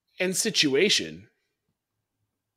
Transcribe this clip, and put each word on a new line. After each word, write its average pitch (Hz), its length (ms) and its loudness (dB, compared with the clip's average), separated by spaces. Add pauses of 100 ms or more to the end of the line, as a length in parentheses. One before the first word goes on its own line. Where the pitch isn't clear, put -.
(200)
and 185 160 -2
situation. 135 920 0 (1300)